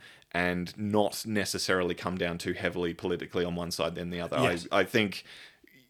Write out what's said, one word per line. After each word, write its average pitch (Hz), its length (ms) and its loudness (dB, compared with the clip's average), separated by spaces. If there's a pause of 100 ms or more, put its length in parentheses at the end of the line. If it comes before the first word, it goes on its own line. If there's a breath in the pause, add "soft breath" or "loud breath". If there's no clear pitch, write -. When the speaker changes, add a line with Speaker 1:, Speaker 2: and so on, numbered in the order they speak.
(320 loud breath)
Speaker 1:
and 87 460 0
not 104 480 2
necessarily 92 680 2
come 90 240 -4
down 87 200 0
too 90 160 -2
heavily 87 400 -2
politically 90 500 -2
on 87 120 0
one 87 160 -4
side 85 240 -2
than 87 140 -6
the 87 120 -4
other. 80 200 -2
Speaker 2:
Yes. 87 300 2
Speaker 1:
I, 98 100 6
I - 40 4
think, 104 400 0 (640 loud breath)